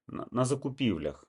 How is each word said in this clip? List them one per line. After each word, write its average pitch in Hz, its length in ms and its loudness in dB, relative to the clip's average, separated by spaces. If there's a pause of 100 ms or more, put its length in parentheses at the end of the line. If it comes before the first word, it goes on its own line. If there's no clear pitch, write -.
На, - 240 -8
на 127 140 2
закупівлях 123 840 0